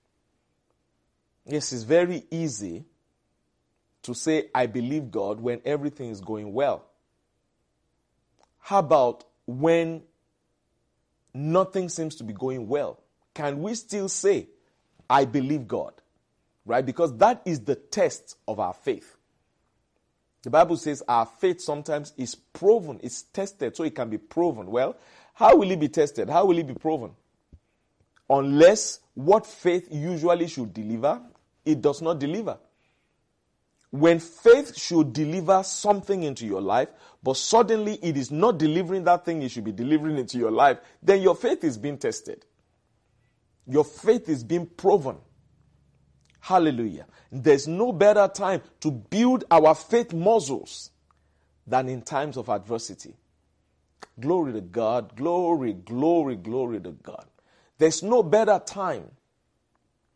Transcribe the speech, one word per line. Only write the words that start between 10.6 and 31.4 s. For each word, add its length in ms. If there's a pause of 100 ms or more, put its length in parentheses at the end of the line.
nothing 560
seems 280
to 80
be 80
going 340
well? 320 (340)
Can 300
we 140
still 320
say, 400 (600)
"I 160
believe 440
God"? 240 (760)
Right? 180
Because 340
that 260
is 160
the 160
test 600 (120)
of 100
our 140
faith. 440 (1300)
The 80
Bible 280
says 280
our 200
faith 340
sometimes 560
is 180
proven, 720
it's 180
tested, 540
so 80
it 100
can 160
be 80
proven. 500
Well, 280 (380)
how 220
will 140
it 80
be 100
tested? 400
How 160
will 140
it 80
be 80
proven? 380 (1160)
Unless 720 (160)
what 320
faith 460
usually 560
should 260
deliver, 480 (420)